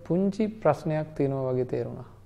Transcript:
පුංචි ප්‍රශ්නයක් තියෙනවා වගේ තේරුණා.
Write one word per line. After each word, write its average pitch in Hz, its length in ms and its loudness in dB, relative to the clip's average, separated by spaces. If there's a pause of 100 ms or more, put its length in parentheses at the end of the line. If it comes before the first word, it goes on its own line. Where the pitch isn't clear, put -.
පුංචි 196 440 2
ප්‍රශ්නයක් 156 680 0
තියෙනවා 135 380 0
වගේ 127 120 2
තේරුණා. 123 420 -4 (180)